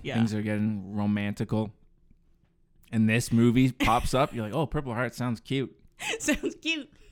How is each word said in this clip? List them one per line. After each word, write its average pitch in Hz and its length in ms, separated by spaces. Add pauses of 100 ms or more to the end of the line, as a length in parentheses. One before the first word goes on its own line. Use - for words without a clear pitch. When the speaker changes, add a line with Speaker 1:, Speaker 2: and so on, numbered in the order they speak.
Speaker 1:
Yeah. 135 120
Speaker 2:
Things 113 180
are 107 80
getting 104 540
romantical. 104 760 (1200)
And 110 180
this 117 220
movie 120 400
pops - 420
up. 135 200
You're 117 100
like, 104 100
"Oh, 147 140
Purple 143 260
Heart 117 220
sounds 120 240
cute." 131 340 (240)
Speaker 1:
<laughs> - 220
Sounds - 420
cute. 302 280 (220)